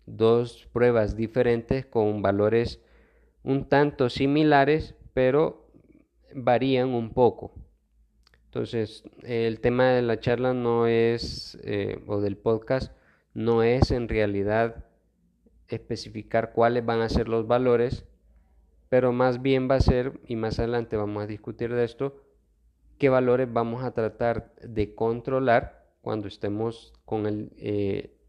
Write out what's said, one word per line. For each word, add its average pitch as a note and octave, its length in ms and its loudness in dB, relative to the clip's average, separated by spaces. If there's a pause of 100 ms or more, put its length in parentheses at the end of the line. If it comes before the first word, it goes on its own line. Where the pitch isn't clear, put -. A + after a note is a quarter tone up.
dos A2+ 680 0
pruebas A#2 420 2
diferentes A#2+ 720 0
con G#2+ 340 0
valores G#2 600 2 (640)
un C#3 240 -2
tanto C#3+ 420 2
similares, C#3+ 880 2 (180)
pero C3 560 0 (640)
varían B2+ 540 2
un A#2 240 -4
poco. - 420 2 (920)
Entonces, A#2 580 -6 (180)
el A2+ 380 -2
tema B2+ 300 4
de B2 120 4
la A2+ 160 0
charla B2+ 340 0
no A#2 360 2
es, A#2 720 0
eh, G2+ 460 -4
o G#2 120 -2
del G2+ 160 -2
podcast, A2+ 560 -2 (420)
no A2+ 280 2
es B2 300 4
en A#2+ 160 -2
realidad G#2+ 800 -2 (840)
especificar A2+ 840 -6
cuáles A#2 320 2
van A2+ 180 0
a A2+ 60 -2
ser A2+ 200 -2
los A2+ 180 -2
valores, A#2+ 580 0 (840)
pero B2+ 220 2
más B2 300 2
bien C3 300 0
va C3+ 60 2
a B2+ 40 4
ser, B2+ 460 0
y A#2 100 -6
más A2 220 -4
adelante A#2 400 -4
vamos G#2 240 -4
a G#2 40 -8
discutir A2+ 480 -8
de A#2+ 100 0
esto, C3+ 400 -8 (720)
qué C#3 100 2
valores B2+ 420 2
vamos A#2 340 -2
a A#2+ 100 -6
tratar A2+ 680 -4
de G#2+ 340 -6
controlar B2 920 -2 (160)
cuando G#2+ 260 -6
estemos A2 640 -8 (140)
con G#2+ 200 -4
el, G#2 300 -6
eh, G2+ 640 -4 (100)